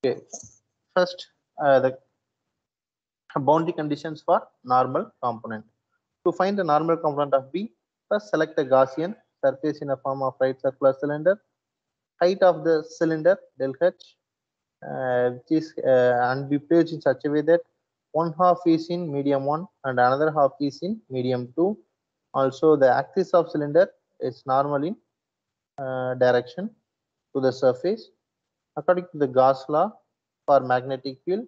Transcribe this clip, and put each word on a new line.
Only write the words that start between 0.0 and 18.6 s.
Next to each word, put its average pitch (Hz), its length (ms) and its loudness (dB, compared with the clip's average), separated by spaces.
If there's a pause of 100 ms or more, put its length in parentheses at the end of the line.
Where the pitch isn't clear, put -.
Okay, 127 180 -2 (720)
first, 180 320 -2 (340)
uh, 139 200 4
the 127 160 -2 (1400)
boundary 160 380 0
conditions 151 520 -8
for 180 220 0 (160)
normal 131 480 0 (100)
component. 113 440 -8 (600)
To 175 60 2
find 294 260 -2
the 190 60 -4
normal 160 340 0
component 143 360 -2
of 131 180 -2
B, 202 220 -8 (360)
first 208 200 -2
select 160 280 -2
a 156 60 0
Gaussian 135 520 2 (280)
surface 147 360 -2
in 143 120 -8
a 135 60 -2
form 135 260 -6
of 127 160 -2
right 131 200 0
circular 135 400 0
cylinder. 156 400 -2 (800)
Height 190 220 2
of 160 220 2
the 160 180 0
cylinder 160 540 0 (200)
del 131 240 -4
H, 185 120 2 (920)
uh, 127 440 -2
which 127 280 -8
is, 156 160 -6 (120)
uh, 123 380 4
and 135 260 -4
be 143 100 0
placed 165 320 2
in 151 80 -10
such 135 240 -2
a 147 60 -2
way 147 100 0
that 165 220 2 (500)
one 160 260 -2
half 180 280 4